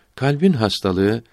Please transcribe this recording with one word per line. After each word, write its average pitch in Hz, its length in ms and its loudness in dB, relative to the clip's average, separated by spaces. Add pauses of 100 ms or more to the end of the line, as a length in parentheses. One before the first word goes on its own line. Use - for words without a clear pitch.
(140)
Kalbin 143 380 0
hastalığı 101 720 0 (100)